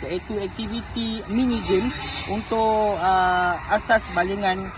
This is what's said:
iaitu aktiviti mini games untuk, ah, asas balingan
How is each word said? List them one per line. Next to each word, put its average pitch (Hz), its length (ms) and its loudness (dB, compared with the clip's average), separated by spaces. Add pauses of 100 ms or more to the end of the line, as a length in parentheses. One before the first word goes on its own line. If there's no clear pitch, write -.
iaitu 185 320 -4
aktiviti 220 960 -6
mini 233 320 2
games 190 320 2 (320)
untuk, 214 720 2
ah, 180 560 4 (160)
asas 214 400 4
balingan 190 640 0